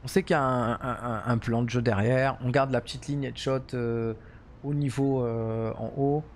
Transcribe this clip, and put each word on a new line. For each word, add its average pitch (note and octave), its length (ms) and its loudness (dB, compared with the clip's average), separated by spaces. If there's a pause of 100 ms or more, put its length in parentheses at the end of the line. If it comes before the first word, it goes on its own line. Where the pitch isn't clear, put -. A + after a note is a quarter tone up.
On C3 40 -6
sait F#3+ 140 4
qu'il F#3 120 2
y D3+ 40 6
a C#3 40 4
un, B2 300 2
un, G#2+ 100 -2
un, A#2+ 420 -4
un A#2 140 2
plan A#2 240 0
de A#2+ 80 0
jeu B2 100 2
derrière, A#2+ 640 2
on B2 60 2
garde C3+ 200 2
la A#2+ 120 0
petite - 240 -10
ligne C#3+ 180 -2
headshot, C3 360 -2 (120)
euh, A#2 400 0 (500)
au C#3+ 120 -4
niveau, C3+ 500 2
euh, A2+ 540 -2
en A2+ 180 -6
haut. C#3+ 260 2 (140)